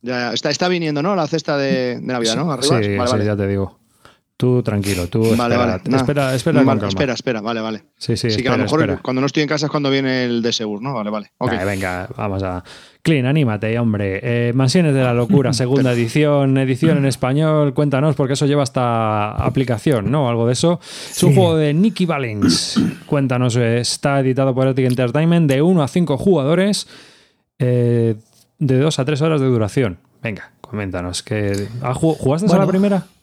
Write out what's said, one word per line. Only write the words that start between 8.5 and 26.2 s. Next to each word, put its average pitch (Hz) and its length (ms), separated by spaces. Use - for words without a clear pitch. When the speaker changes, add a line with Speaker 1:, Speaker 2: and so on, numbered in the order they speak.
Speaker 2:
espera, 123 40
Speaker 1:
lo 127 60
mejor 147 200
Speaker 2:
espera. 95 200
Speaker 1:
cuando 127 180
no 139 60
estoy 151 160
en 147 60
casa 147 180
es 139 60
cuando 143 180
viene 131 360
el 120 160
de 117 100
Segur, 107 280
¿no? 135 140
Vale, 107 160
vale. 107 280
Ok. 127 120
Speaker 2:
Vale, 92 140
venga, 95 520
vamos 98 280
a, 90 180
Clint, 139 240
anímate, 113 540
hombre. 104 420
Eh, 120 300
Mansiones 131 420
de 135 80
la 123 100
Locura, 123 400
Speaker 1:
<laughs> - 20
Speaker 2:
segunda 127 380
edición, 135 640
edición 135 420
en 139 80
español. 143 680
Cuéntanos, 143 400
porque 135 200
eso 143 120
lleva 143 160
hasta 113 680
aplicación, 123 800
¿no? 143 160
Algo 117 180
de 120 60
eso. 170 260
Es - 140
un - 60
Speaker 3:
Sí. 143 60
Speaker 2:
juego 170 200
de 151 180
Nicky 185 320
Valens. 113 760
<clears throat> - 140
Cuéntanos, 127 500
eh, 120 240
está 139 400
editado 131 340
por 131 140
Epic 131 180
Entertainment, 143 640
de 135 120
uno 175 200
a 135 60
cinco 151 280
jugadores, 175 680